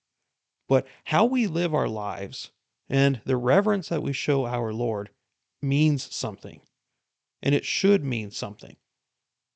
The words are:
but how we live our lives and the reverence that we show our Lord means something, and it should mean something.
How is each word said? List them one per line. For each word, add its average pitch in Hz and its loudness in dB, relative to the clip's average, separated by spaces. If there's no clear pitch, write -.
but 131 4
how 170 2
we 247 0
live 165 -2
our 135 0
lives 104 -8
and 135 2
the 131 0
reverence 185 2
that 151 -2
we 139 -2
show 135 0
our 120 -2
Lord 110 -2
means 143 2
something, - -10
and 143 2
it - 0
should 190 4
mean 113 -4
something. - -12